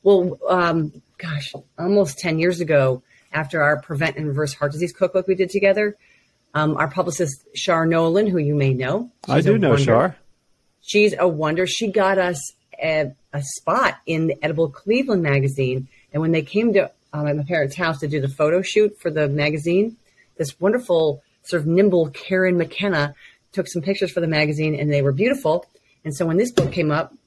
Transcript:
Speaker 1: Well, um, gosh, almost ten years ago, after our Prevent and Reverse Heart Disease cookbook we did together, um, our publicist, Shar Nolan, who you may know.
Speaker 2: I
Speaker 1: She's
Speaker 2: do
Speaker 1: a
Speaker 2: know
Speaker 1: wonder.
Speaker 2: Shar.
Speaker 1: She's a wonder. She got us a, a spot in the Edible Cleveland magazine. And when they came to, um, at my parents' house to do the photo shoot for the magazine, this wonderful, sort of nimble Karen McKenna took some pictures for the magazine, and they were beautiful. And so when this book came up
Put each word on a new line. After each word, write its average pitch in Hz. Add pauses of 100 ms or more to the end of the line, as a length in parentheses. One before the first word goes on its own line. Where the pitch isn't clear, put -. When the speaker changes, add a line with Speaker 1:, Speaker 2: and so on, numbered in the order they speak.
Speaker 1:
Well, 185 (120)
um, 165 (160)
gosh, 147 (260)
almost 185
ten 160
years 175
ago, 139 (280)
after 151
our 147
Prevent 156
and 151
Reverse 143
Heart 147
Disease 170
cookbook 185
we 185
did 185
together, 202 (580)
um, 151
our 151
publicist, 170 (100)
Shar 165
Nolan, 165
who 180
you 147
may 135
know. 151 (180)
Speaker 2:
I 135
Speaker 1:
She's 143
Speaker 2:
do 202
Speaker 1:
a -
Speaker 2:
know 175
Speaker 1:
wonder. 143
Speaker 2:
Shar. 127 (640)
Speaker 1:
She's 208
a -
wonder. 160
She 220
got 190
us 180 (460)
a, 156 (180)
a 143
spot 190 (100)
in 160
the -
Edible 156
Cleveland 220
magazine. 135 (240)
And 151
when 165
they 151
came 214
to, 190 (220)
um, 147
at 147
my 147
parents' 139
house 160
to 156
do 147
the 135
photo 156
shoot 208
for 170
the 151
magazine, 156 (420)
this 147
wonderful, 170 (200)
sort 170
of 147
nimble 175
Karen 185
McKenna 160 (380)
took 190
some 170
pictures 190
for -
the 165
magazine, 151
and 147
they 143
were 139
beautiful. 180 (380)
And 156
so 165
when 165
this 240
book 139
came 156
up 156 (140)